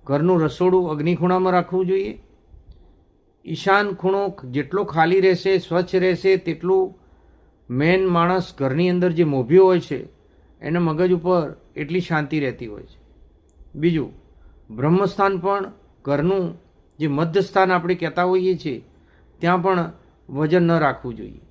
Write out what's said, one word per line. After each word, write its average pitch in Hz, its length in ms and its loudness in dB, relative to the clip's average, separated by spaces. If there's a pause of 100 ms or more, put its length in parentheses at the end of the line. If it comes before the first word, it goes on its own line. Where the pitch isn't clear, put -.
ઘરનું 165 340 2
રસોડું 180 500 0
અગ્નિ 156 260 -2
ખૂણામાં 185 360 0
રાખવું 180 340 -2
જોઈએ. 196 260 -2 (1300)
ઈશાન 196 500 0
ખૂણો 190 280 -2 (280)
જેટલો 147 340 -4
ખાલી 165 360 2
રહેશે, 185 380 2
સ્વચ્છ 180 360 -2
રહેશે, 185 420 2
તેટલું 185 580 -2 (760)
મેઇન 170 360 2
માણસ 175 520 0
ઘરની 139 300 0
અંદર 180 220 2
જે 165 140 2
મોભી 139 340 4
હોય 185 220 6
છે, - 280 -10 (540)
એના 165 180 -2
મગજ 170 320 0
ઉપર 175 440 -2 (200)
એટલી 151 240 -4
શાંતિ 156 400 -4
રહેતી 120 260 -6
હોય 104 160 -16
છે. - 160 -20 (760)
બીજું, 156 360 0 (600)
બ્રહ્મસ્થાન 185 680 2
પણ 196 340 -4 (320)
ઘરનું 170 400 0 (540)
જે 151 100 -2
મધ્યસ્થાન 185 640 0
આપણે 175 240 0
કહેતા 175 280 -4
હોઈએ 185 340 0
છીએ, 135 280 -8 (560)
ત્યાં 175 220 0
પણ 175 300 0 (380)
વજન 156 320 0
ન 170 160 2
રાખવું 127 360 -2
જોઈએ. 107 260 -16 (100)